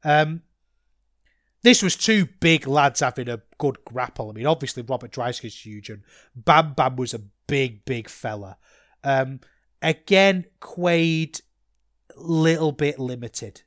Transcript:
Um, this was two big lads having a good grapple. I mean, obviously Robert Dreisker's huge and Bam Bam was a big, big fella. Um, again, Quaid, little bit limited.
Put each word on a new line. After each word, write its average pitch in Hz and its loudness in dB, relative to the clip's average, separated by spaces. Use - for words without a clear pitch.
Um, 156 2
this 240 8
was 185 0
two 214 2
big 160 2
lads 139 2
having 127 -4
a 117 -8
good 135 -2
grapple. 120 -8
I 107 -14
mean, 113 -6
obviously 135 -2
Robert 123 -6
Dreisker's 120 -8
huge 104 -14
and 104 -16
Bam 151 2
Bam 131 0
was 127 -6
a 110 -10
big, 131 -2
big 120 -6
fella. 101 -10
Um, 135 0
again, 190 2
Quaid, 165 0
little 160 2
bit 143 -2
limited. 120 -10